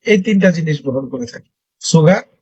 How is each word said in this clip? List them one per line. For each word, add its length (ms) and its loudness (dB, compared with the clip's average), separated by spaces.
এই 180 2
তিনটা 280 2
জিনিস 300 -4
গ্রহণ 280 -6
করে 160 -8
থাকি, 240 -18
সুগার, 420 2